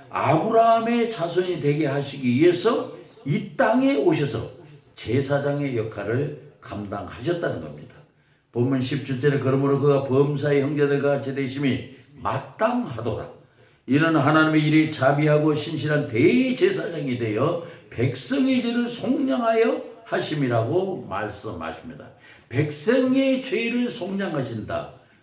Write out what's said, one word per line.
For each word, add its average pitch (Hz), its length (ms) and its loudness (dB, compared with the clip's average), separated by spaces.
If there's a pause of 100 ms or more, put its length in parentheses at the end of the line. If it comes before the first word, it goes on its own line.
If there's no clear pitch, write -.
아브라함의 226 1000 2
자손이 175 500 -2
되게 147 260 0
하시기 135 400 -4
위해서 175 680 2 (320)
이 165 300 -4
땅에 262 400 2
오셔서 147 560 0 (440)
제사장의 139 840 -2
역할을 110 640 -4 (180)
감당하셨다는 101 1000 -6
겁니다. - 340 -16 (560)
본문 127 300 0
십칠 131 380 -4
절에 143 200 2
"그러므로 135 400 2
그가 139 240 4
범사의 143 580 2
형제들과 143 480 2
같이 135 240 -2
되심이 135 640 -2 (260)
마땅하도다." 120 1080 -4 (580)
이는 156 280 4
하나님의 156 460 4
일에 151 280 4
자비하고 151 680 2
신실한 147 540 -2
대제사장이 165 1080 2
되어 117 480 -2 (240)
백성의 254 720 0
죄를 233 260 0
속량하여 247 1040 0 (120)
하심이라고 143 1040 -2
말씀하십니다. 87 1000 -10 (420)
백성의 254 920 0
죄를 233 480 -2
속량하신다. 127 1040 -6 (300)